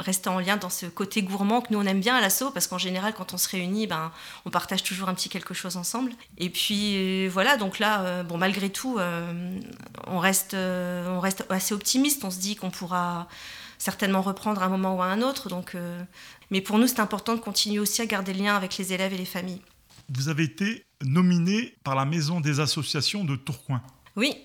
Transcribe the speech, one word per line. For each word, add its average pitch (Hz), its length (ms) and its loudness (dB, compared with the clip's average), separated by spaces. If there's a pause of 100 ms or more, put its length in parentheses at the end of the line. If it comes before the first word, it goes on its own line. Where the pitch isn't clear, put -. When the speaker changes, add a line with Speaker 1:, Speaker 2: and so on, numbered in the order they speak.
Speaker 1:
rester 190 280 0
en 185 120 2
lien 190 160 2
dans 185 140 -6
ce - 160 -4
côté 196 360 -2
gourmand 196 380 2
que 240 120 -4
nous, 208 60 4
on 202 80 2
aime 196 140 4
bien 240 160 4
à 247 40 6
l'asso, 214 320 4
parce 220 140 0
qu'en 180 120 -6
général, 185 360 0
quand 185 200 -10
on 180 40 -4
se - 100 0
réunit, 196 380 0
ben, 165 240 -2 (340)
on 127 60 -8
partage 180 320 0
toujours 185 260 -2
un 185 60 0
petit - 140 -4
quelque 180 260 -8
chose 185 220 -6
ensemble. 233 340 -2 (280)
Et 175 120 -2
puis, 202 460 0
euh, 190 360 2
voilà, 226 240 4
donc 196 220 -2
là, 214 220 4
euh, 180 240 -2
bon, 170 120 -4
malgré 190 320 2
tout, 247 300 -2
euh, 175 580 -2 (520)
on 180 100 0
reste, 190 360 2
euh, 180 520 -2 (100)
on 180 40 0
reste 190 300 0
assez 190 220 0
optimiste. 262 520 2
On 185 80 -4
se 185 80 -6
dit 202 160 -4
qu'on 185 140 -4
pourra 175 580 -2 (500)
certainement 190 420 2
reprendre 196 420 0
à 185 40 4
un - 20 2
moment 190 280 2
ou 180 40 0
à 180 60 2
un 202 160 2
autre. 269 260 -2
Donc, 180 260 -8
euh... 175 280 -8 (480)
mais 190 100 2
pour 208 180 2
nous, 240 80 8
c'est 247 140 0
important 214 340 0
de 226 60 -2
continuer 208 380 0
aussi 208 240 0
à 226 40 0
garder 196 280 -2
le 190 80 0
lien 208 140 4
avec 185 200 -2
les 185 160 -4
élèves 190 220 0
et - 20 -2
les 185 80 -4
familles. 185 380 -6 (480)
Speaker 2:
Vous 135 180 0
avez 160 140 2
été 196 420 -2 (180)
nominé 180 840 4
par 135 100 0
la 135 100 4
Maison 160 360 2
des 147 200 2
associations 156 640 0
de 139 120 0
Tourcoing. 131 440 -4 (360)
Speaker 1:
Oui, 254 280 2